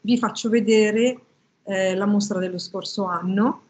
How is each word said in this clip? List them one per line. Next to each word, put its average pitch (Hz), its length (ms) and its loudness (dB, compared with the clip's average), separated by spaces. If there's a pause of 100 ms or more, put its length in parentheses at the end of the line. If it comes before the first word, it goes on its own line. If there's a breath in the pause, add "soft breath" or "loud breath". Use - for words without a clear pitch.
vi 233 180 0
faccio 226 300 -4
vedere, 220 720 2 (420)
eh, 190 320 -2
la 190 120 -2
mostra 202 340 0
dello 180 180 -4
scorso 190 460 -8
anno. 185 640 -2